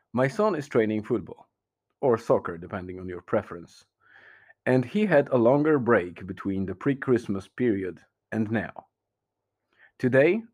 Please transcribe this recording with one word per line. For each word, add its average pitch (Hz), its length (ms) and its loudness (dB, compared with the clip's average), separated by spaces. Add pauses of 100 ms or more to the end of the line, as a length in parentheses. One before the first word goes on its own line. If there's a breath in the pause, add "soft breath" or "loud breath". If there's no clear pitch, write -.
(120)
My 127 140 0
son 156 300 0
is 143 100 -8
training 107 380 0
football, - 440 -6 (520)
or 120 180 2
soccer, 95 400 0
depending 92 400 -10
on 92 100 -12
your 87 140 -12
preference, - 640 -6 (840 soft breath)
and 127 180 2
he 208 220 0
had 147 220 4
a 131 100 2
longer 143 400 4
break 95 480 0
between 95 400 -4
the 92 80 -6
pre-Christmas 120 720 -2
period 98 540 -2 (320)
and 110 180 -2
now. - 360 -6 (1120 soft breath)
Today, 143 420 4 (120)